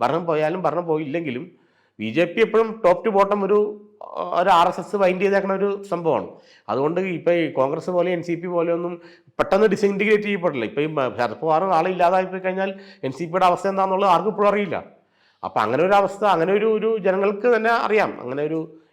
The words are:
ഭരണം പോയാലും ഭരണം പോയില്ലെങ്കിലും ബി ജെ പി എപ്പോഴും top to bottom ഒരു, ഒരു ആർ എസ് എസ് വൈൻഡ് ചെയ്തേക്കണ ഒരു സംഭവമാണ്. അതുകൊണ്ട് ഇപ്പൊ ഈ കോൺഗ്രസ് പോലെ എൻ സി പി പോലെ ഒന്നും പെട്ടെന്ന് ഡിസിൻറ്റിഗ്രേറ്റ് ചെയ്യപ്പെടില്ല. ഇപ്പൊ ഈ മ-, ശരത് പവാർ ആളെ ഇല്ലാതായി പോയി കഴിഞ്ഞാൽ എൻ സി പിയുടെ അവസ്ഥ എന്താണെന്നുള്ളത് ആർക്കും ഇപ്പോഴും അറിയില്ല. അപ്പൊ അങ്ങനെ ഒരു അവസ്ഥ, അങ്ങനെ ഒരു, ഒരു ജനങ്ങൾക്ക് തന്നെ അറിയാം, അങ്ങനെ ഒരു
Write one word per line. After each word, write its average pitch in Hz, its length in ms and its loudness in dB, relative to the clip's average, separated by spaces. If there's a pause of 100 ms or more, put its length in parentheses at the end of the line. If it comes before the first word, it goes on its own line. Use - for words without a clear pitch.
ഭരണം 156 260 0
പോയാലും 156 360 -2
ഭരണം 165 240 -2
പോയില്ലെങ്കിലും 151 800 -6 (360)
ബി 107 100 -6
ജെ 160 140 2
പി - 160 -2
എപ്പോഴും 220 460 0
top 180 220 2
to 196 100 2
bottom 196 260 2
ഒരു, 208 380 0 (580)
ഒരു 185 80 2
ആർ 175 200 6
എസ് 175 120 -4
എസ് 180 160 -6
വൈൻഡ് 180 260 0
ചെയ്തേക്കണ 196 300 0
ഒരു 196 300 -2
സംഭവമാണ്. 156 440 -2 (420)
അതുകൊണ്ട് 147 320 0
ഇപ്പൊ 175 320 -2
ഈ 165 200 0
കോൺഗ്രസ് 143 380 -2
പോലെ 180 200 0
എൻ 170 120 -2
സി 170 120 -4
പി 165 120 -8
പോലെ 170 260 -2
ഒന്നും 175 360 -4
പെട്ടെന്ന് - 580 0
ഡിസിൻറ്റിഗ്രേറ്റ് 208 560 2
ചെയ്യപ്പെടില്ല. 170 420 -2
ഇപ്പൊ 123 180 -2
ഈ 156 40 0
മ-, 131 300 -2
ശരത് 113 200 -2
പവാർ 160 280 0
ആളെ 180 260 2
ഇല്ലാതായി 185 340 2
പോയി 185 160 -8
കഴിഞ്ഞാൽ 190 340 -4 (300)
എൻ 135 80 -4
സി 175 120 -8
പിയുടെ 180 220 2
അവസ്ഥ 175 220 2
എന്താണെന്നുള്ളത് 190 420 2
ആർക്കും 175 200 2
ഇപ്പോഴും 202 180 2
അറിയില്ല. 185 360 -2 (600)
അപ്പൊ 117 160 -2
അങ്ങനെ 127 240 2
ഒരു 190 80 2
അവസ്ഥ, 196 320 2
അങ്ങനെ 180 280 2
ഒരു, 208 140 2
ഒരു 220 320 0
ജനങ്ങൾക്ക് 202 580 2
തന്നെ 220 140 0
അറിയാം, 202 500 0
അങ്ങനെ 131 220 -6
ഒരു 160 320 -6 (180)